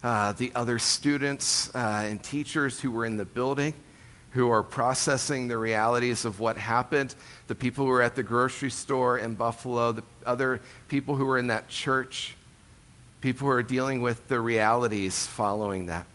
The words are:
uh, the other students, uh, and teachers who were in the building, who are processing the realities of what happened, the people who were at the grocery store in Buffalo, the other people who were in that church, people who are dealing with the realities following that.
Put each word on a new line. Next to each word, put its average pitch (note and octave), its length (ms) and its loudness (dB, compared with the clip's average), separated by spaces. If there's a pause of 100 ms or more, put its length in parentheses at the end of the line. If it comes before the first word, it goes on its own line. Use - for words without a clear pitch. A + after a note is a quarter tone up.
uh, G#2 300 2
the B2 200 -4
other A#2+ 260 0
students, - 920 0
uh, G#2+ 320 0
and G#2 160 -4
teachers C#3+ 600 -4
who C3 100 -2
were A2+ 140 -2
in A2+ 100 -2
the G#2 100 -4
building, C#3 480 -2 (580)
who B2 180 4
are A2 140 6
processing B2+ 840 0
the A#2+ 100 -2
realities A2+ 680 2
of G#2 160 -4
what A2+ 160 0
happened, B2 580 0 (320)
the A2+ 80 -4
people B2+ 300 -2
who C3 60 4
were B2 100 6
at A#2+ 140 2
the B2+ 80 -2
grocery B2 480 0
store B2+ 460 0
in A2+ 180 -4
Buffalo, A#2 580 0
the A2+ 100 -6 (220)
other B2 340 0 (300)
people C#3 260 -2
who C3+ 80 0
were C3 140 2
in B2 100 0
that G#2+ 220 -2
church, - 680 -4 (840)
people C3 260 0
who C3+ 60 4
are A#2+ 100 4
dealing B2+ 380 0
with A#2+ 260 -2
the B2 120 2
realities A2 880 2
following G2+ 580 -2
that. F2 300 -6